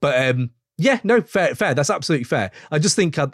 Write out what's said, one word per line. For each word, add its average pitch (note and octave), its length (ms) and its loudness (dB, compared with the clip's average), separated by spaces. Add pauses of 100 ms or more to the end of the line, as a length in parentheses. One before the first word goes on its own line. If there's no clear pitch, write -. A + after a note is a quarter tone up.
But, C3 280 2
um, B2 220 -2 (260)
yeah, A#3+ 260 2
no, A3+ 180 4
fair, D#3+ 340 -2
fair. F3 180 0
That's C#3+ 180 0
absolutely D#3+ 340 -2
fair. G#2+ 260 -2 (200)
I D3+ 80 0
just E3 180 0
think E3 200 0
I, C#3+ 160 0